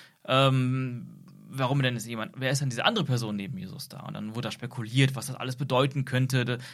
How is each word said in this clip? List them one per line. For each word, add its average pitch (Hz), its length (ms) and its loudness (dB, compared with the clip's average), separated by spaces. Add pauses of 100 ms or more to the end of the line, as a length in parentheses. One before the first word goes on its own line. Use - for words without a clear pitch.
(260)
ähm, 131 960 2 (340)
warum 135 260 2
denn 127 140 2
ist 107 120 -6
jemand, 110 300 -8
wer 131 140 0
ist 139 100 0
denn 139 80 0
diese 117 160 -2
andere 208 200 2
Person 113 300 0
neben 98 220 -6
Jesus 92 300 -12
da? - 140 -14
Und 104 140 -10
dann 107 200 -8
wurde 113 120 -4
da 104 40 -4
spekuliert, 120 640 0
was 117 120 -6
das 131 80 -8
alles 127 200 -6
bedeuten 135 500 2
könnte, 127 400 2
d-, 123 120 -2 (160)